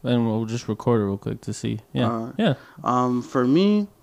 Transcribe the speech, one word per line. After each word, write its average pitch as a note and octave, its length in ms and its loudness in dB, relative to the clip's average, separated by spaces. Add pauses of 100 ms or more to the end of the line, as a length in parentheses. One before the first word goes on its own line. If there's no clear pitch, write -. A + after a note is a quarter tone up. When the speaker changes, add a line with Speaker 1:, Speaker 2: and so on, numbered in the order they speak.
Speaker 1:
and A#2+ 240 2
we'll A2 180 0
just A#2 220 -6
record A#2+ 340 2
it G2+ 40 0
real G2 120 -2
quick A2 300 -6
to G#2+ 60 -6
see. A2+ 260 -4 (140)
Yeah. B2 180 0
Speaker 2:
All A2+ 140 -4
right. C3 120 -12
Speaker 1:
Yeah. G#3 160 2 (300)
Speaker 2:
Um, B2 400 0
for B2+ 240 0
me G3+ 400 4 (160)